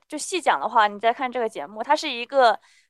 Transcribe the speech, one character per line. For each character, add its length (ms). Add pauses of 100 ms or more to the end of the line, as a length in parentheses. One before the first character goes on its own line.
就 80
细 240
讲 180
的 80
话， 220
你 100
再 140
看 180
这 80
个 80
节 200
目， 160
它 120
是 140
一 160
个， 340 (320)